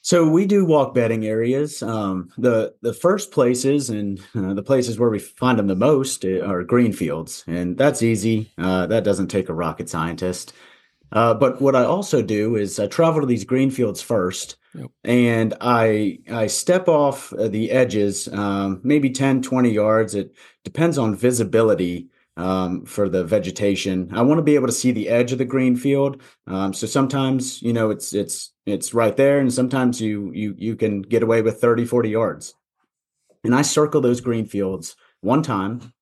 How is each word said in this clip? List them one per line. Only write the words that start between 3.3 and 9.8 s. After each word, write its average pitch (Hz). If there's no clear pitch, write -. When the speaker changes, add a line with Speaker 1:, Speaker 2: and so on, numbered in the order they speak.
Speaker 1:
places 131
and, 101
uh, 98
the 98
places 123
where 117
we 104
find 123
'em 101
the 95
most, 131
uh, 92
are 90
green 120
fields, 80
and 87
that's 143
easy. 113
Uh, 92
that 107
doesn't 98
take 92
a 85
rocket 82